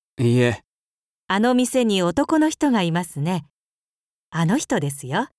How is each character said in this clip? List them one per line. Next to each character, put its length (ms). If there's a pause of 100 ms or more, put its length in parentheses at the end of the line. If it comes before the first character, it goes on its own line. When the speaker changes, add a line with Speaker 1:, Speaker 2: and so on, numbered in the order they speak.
(180)
Speaker 1:
い 160
い 60
え。 240 (640)
Speaker 2:
あ 120
の 140
店 320
に 160
男 360
の 120
人 200
が 120
い 100
ま 120
す 160
ね。 260 (840)
あ 140
の 140
人 220
で 100
す 160
よ。 220 (100)